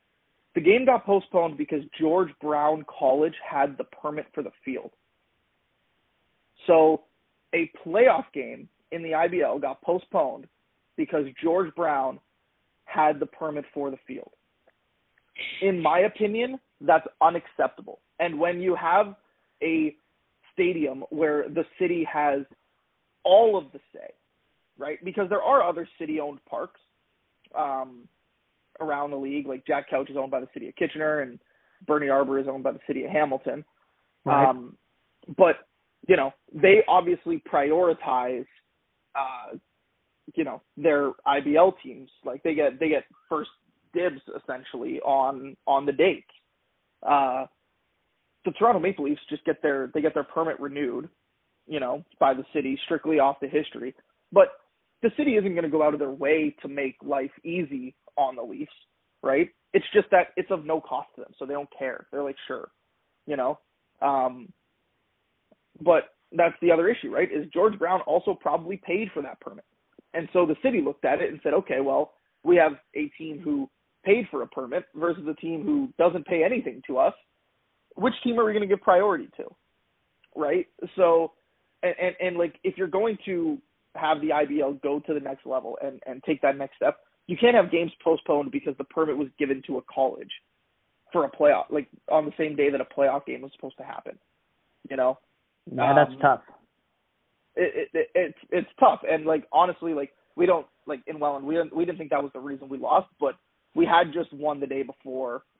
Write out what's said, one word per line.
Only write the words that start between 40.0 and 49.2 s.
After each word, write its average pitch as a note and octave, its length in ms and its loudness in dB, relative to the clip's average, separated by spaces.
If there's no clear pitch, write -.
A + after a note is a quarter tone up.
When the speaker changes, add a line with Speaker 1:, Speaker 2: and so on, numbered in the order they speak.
Speaker 1:
you D#3+ 100 -2
know, B2+ 180 -10
their C#3+ 320 2
I C#3 140 2
B D3 160 0
L F#3 260 6
teams. B2+ 260 -18
Like, C3 180 -10
they D#3+ 120 -2
get, C#3 260 0
they D#3+ 80 0
get D3 160 0
first D3+ 220 -6
dibs, F3 300 -4
essentially, C3 580 -10
on, C3+ 680 -2
on C#3 180 2
the C#3+ 80 0
dates. D3 380 0
Uh, C3+ 380 2
the F3+ 60 -2
Toronto G#3+ 280 4
Maple E3 240 -2
Leafs C#3+ 240 -2